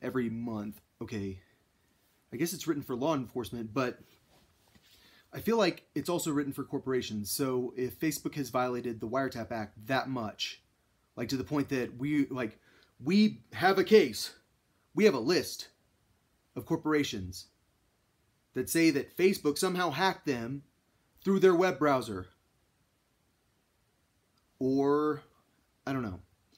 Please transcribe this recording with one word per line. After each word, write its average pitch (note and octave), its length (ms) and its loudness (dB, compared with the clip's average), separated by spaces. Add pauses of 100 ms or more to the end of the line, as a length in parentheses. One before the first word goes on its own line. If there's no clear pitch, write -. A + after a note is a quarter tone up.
every B2 280 -2
month? A2 500 -6 (200)
Okay. G2 400 -6 (920)
I A#2+ 40 -6
guess E3 160 -2
it's D#3 140 -10
written D3 160 -2
for C3 140 -6
law D3+ 180 0
enforcement, A2+ 600 -6
but B2+ 240 -2 (1300)
I C#3 80 -10
feel A3+ 160 2
like G3+ 280 2 (100)
it's C#3+ 140 -4
also E3+ 220 0
written C#3+ 220 0
for C#3 120 -6
corporations. B2 680 -4
So B2+ 460 -2
if B2+ 220 -4
Facebook D#3 360 -4
has C3 160 -6
violated B2 500 -2
the A2+ 80 -6
Wiretap B2 420 -4
Act G#2+ 360 -10
that B2+ 220 -2
much, A#2 540 -6 (540)
like, A#2+ 120 -4
to C#3 80 -2
the B2+ 80 -2
point C#3+ 260 -2
that A#2+ 280 -4
we, C#3+ 280 2
like, B2+ 320 -6 (440)
we G#3 380 4 (120)
have F#3 260 4
a F#3 60 6
case, - 500 6 (600)
we G#3 100 4
have F#3 100 8
a B2+ 60 -2
list C#3 480 -2 (840)
of B2 120 -10
corporations D3 800 -2 (1080)
that B2+ 140 -4
say E3 220 4
that C3+ 260 -2
Facebook E3+ 420 2
somehow F3+ 320 0
hacked F3 360 0
them B2+ 360 -4 (600)
through F#3+ 160 2
their F#3 140 8
web F3+ 240 4
browser. A#2 480 0 (2250)
Or, C#3+ 640 0 (640)
I C#3 60 -4
don't C3 100 -4
know, F#2 180 -8 (380)